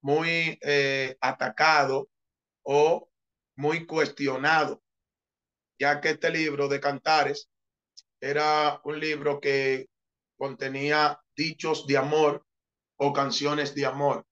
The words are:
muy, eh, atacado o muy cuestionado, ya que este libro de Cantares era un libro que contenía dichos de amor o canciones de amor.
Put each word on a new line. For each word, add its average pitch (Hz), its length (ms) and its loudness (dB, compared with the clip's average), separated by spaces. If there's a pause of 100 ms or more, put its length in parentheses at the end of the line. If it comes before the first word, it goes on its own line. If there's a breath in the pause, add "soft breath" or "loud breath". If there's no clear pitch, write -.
muy, 160 600 0
eh, 135 580 0
atacado 135 880 2 (540)
o 147 460 2 (480)
muy 160 280 -2
cuestionado, 143 960 0 (960)
ya 143 220 2
que 160 120 0
este 160 180 -2
libro 147 400 -2
de 139 100 -2
Cantares 143 720 0 (720)
era 147 640 0
un 151 160 -8
libro 147 400 -4
que 135 480 0 (480)
contenía 139 800 -2 (160)
dichos 156 500 -4
de 139 120 0
amor 147 480 2 (520)
o 139 140 2
canciones 139 640 -2
de 139 100 -2
amor. 135 460 -2